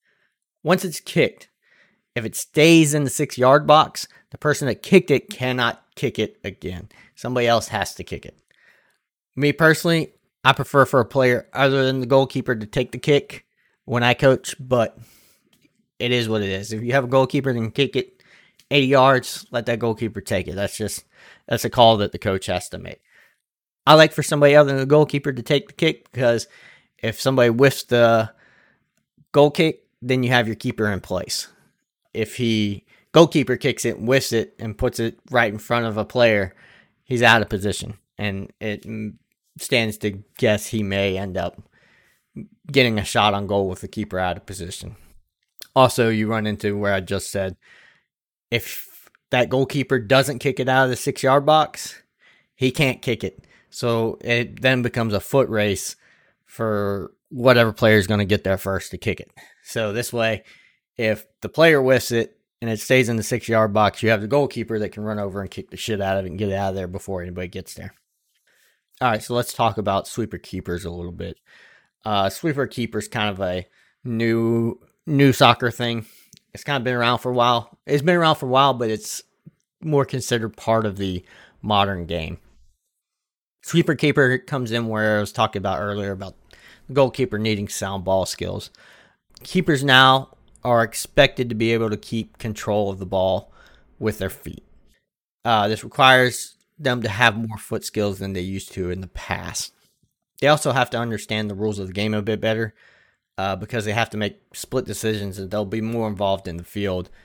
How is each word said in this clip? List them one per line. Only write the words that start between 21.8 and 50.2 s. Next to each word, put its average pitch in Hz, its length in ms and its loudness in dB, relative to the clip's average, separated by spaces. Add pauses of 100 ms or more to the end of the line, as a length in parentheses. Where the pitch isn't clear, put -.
that 101 140 -2
the - 60 -10
coach 95 280 -4
has 90 240 -6
to 92 80 -14
make. 87 220 -16 (840)
I 143 80 8
like 156 180 8
for 151 100 -4
somebody 147 340 6
other 147 140 8
than 135 80 0
the 135 80 -2
goalkeeper 147 460 2
to 123 100 -8
take 143 260 -2
the - 60 -20
kick - 360 -2
because 117 380 0 (500)
if 113 220 -6
somebody 127 300 4
whiffs 127 340 2
the 117 480 4 (1000)
goal 147 180 6
kick, 160 340 0 (160)
then 127 220 0
you 120 80 0
have 123 160 2
your 110 100 -4
keeper 113 300 -4
in 101 140 -2
place. - 480 -8 (640)
If 107 240 -6
he, 107 500 -2 (260)
goalkeeper 147 440 4
kicks - 280 -4
it, 120 140 -4
whiffs 123 340 0
it, 113 260 -2
and 110 200 -10
puts 123 200 -2
it 117 200 -4 (120)
right 117 220 0
in 107 60 -10
front 120 280 -2
of 107 120 -4
a 107 60 -2
player, 107 500 2 (500)
he's 120 180 -2
out 113 200 6
of 101 60 -4
position. 101 500 -6 (200)
And 98 400 -8
it 104 280 -10
m-, 107 320 -10 (400)
stands 113 400 0
to 101 240 -6 (160)
guess 107 280 0
he 110 160 -4
may 98 360 -2
end 95 180 -8
up 87 260 -6 (1080)
getting 123 280 2
a 95 60 -2
shot 104 300 2
on 101 120 -4
goal 101 220 0
with 90 140 -8
the 95 60 -12
keeper 95 300 -8
out 90 180 -2
of 95 100 -20
position. 90 500 -14 (800)
Also, 123 340 4
you 110 180 0
run 107 200 -2
into 104 300 -4
where 101 180 0
I 95 60 0
just 92 300 -6
said, 95 260 -4 (960)
if - 600 -8 (200)
that 123 200 2
goalkeeper 131 480 0
doesn't 131 400 2